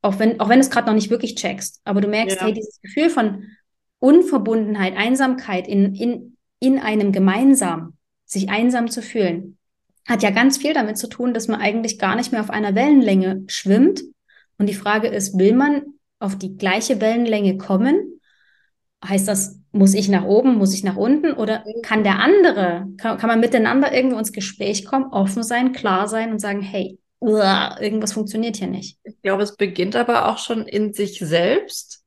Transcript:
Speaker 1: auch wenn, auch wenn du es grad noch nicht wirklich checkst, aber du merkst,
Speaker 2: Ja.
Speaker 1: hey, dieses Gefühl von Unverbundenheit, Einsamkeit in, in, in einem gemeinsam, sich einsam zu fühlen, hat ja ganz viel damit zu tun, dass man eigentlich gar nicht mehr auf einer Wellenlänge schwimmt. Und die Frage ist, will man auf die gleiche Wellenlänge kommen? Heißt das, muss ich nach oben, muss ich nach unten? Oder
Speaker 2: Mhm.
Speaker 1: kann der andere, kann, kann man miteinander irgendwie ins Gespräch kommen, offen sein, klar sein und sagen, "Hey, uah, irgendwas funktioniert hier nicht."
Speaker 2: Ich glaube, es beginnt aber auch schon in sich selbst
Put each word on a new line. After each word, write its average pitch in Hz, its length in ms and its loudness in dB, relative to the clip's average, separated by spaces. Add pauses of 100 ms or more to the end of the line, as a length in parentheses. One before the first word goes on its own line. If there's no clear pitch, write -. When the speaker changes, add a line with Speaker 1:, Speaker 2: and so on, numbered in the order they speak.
Speaker 1:
auch 196 180 -2
wenn, 226 200 2
auch 202 100 0
wenn 247 100 8
du 269 60 6
es 262 60 -6
grad 233 160 0
noch 220 60 2
nicht 208 160 2
wirklich 233 260 -4
checkst, - 500 -8
aber 202 160 0
du 202 80 0
merkst, 208 320 -2
Speaker 2:
Ja. 220 60 0
Speaker 1:
hey, 214 60 0
dieses 214 280 -10
Gefühl 302 280 0
von 214 360 -2 (540)
Unverbundenheit, 214 1000 2
Einsamkeit 254 680 -2
in, 196 280 2
in, 233 420 -6 (220)
in 262 200 2
einem 214 320 0
gemeinsam, 190 840 2 (320)
sich 190 240 -4
einsam 233 400 0
zu 226 120 -8
fühlen, 185 560 -4 (500)
hat 220 140 0
ja 214 100 2
ganz 254 260 2
viel 302 160 -2
damit 220 240 -2
zu 226 100 -8
tun, 240 260 -4
dass 226 140 -4
man 220 140 -4
eigentlich 214 360 -2
gar - 180 0
nicht 247 160 -4
mehr 220 100 -2
auf 208 100 -6
einer 208 240 -2
Wellenlänge 196 720 4
schwimmt. 254 560 2 (540)
Und 202 100 0
die 196 80 -2
Frage 208 320 -2
ist, 196 320 -4
will 208 160 4
man 285 280 2 (360)
auf 196 180 -6
die 190 200 -10
gleiche 208 440 -2
Wellenlänge 220 560 0
kommen? 254 640 0 (840)
Heißt 196 240 0
das, - 320 -4 (120)
muss 196 220 6
ich 196 160 2
nach 202 140 2
oben, 233 340 4
muss 196 160 2
ich 196 100 -6
nach 196 120 -2
unten? 277 380 2
Oder 220 320 -4
Speaker 2:
Mhm. 220 160 -10
Speaker 1:
kann 214 220 0
der 196 160 2
andere, 208 680 4 (100)
kann, 226 200 -6
kann 226 120 -4
man 226 100 2
miteinander 240 540 2
irgendwie 254 240 0
ins 220 140 -6
Gespräch 196 540 -6
kommen, 269 260 -2
offen 196 320 -2
sein, 247 300 0
klar 202 340 0
sein 220 240 -4
und 214 80 -4
sagen, 202 220 -4
"Hey, 196 360 -8 (220)
uah, 196 600 0
irgendwas 208 340 -4
funktioniert 214 440 -6
hier 190 100 -6
nicht." 190 360 -10
Speaker 2:
Ich - 180 -20
glaube, 196 220 -2
es 202 120 -8
beginnt 190 400 -4
aber 240 320 0
auch 220 100 -2
schon 220 300 -6
in 208 260 -2
sich 202 260 -6
selbst 175 880 -2